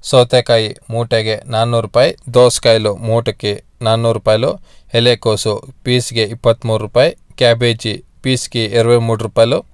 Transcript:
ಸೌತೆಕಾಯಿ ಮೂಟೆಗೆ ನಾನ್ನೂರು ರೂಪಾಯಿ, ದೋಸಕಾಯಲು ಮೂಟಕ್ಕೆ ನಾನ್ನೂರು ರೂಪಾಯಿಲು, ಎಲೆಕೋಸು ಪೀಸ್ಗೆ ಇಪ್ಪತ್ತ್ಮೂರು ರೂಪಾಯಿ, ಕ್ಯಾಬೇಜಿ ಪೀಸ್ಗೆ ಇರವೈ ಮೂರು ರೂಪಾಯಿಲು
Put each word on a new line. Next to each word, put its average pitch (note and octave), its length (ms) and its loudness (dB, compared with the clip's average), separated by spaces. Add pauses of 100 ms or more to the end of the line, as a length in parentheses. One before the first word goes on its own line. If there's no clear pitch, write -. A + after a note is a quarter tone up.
(100)
ಸೌತೆಕಾಯಿ A#2+ 580 2 (260)
ಮೂಟೆಗೆ A2+ 420 -2 (180)
ನಾನ್ನೂರು A#2 340 0
ರೂಪಾಯಿ, C3+ 240 2 (240)
ದೋಸಕಾಯಲು A#2 560 4 (160)
ಮೂಟಕ್ಕೆ A2 460 -2 (340)
ನಾನ್ನೂರು A2+ 320 0
ರೂಪಾಯಿಲು, A2+ 320 0 (480)
ಎಲೆಕೋಸು A2+ 540 0 (320)
ಪೀಸ್ಗೆ A#2+ 400 -2 (100)
ಇಪ್ಪತ್ತ್ಮೂರು A2+ 520 -2
ರೂಪಾಯಿ, C3 260 2 (280)
ಕ್ಯಾಬೇಜಿ A#2 540 0 (300)
ಪೀಸ್ಗೆ B2 400 -4 (140)
ಇರವೈ A#2+ 280 4
ಮೂರು A2 200 -2
ರೂಪಾಯಿಲು B2 320 0 (140)